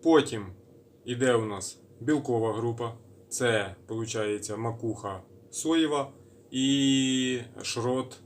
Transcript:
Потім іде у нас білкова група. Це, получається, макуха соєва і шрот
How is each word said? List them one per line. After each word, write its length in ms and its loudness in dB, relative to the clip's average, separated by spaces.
Потім 400 6
іде 300 2
у 100 2
нас 340 -8
білкова 540 0
група. 400 -4
Це, 460 0
получається, 720 -4
макуха 640 -6
соєва 600 0
і 880 2
шрот 640 -4